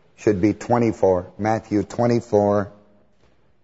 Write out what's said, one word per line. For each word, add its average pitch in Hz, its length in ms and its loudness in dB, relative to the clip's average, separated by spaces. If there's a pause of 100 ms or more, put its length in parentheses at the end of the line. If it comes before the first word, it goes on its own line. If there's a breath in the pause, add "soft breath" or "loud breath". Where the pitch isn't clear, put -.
(160)
Should 104 260 0
be 104 100 2
twenty-four. 104 880 0
Matthew 104 440 -2
twenty-four, 104 920 0 (920)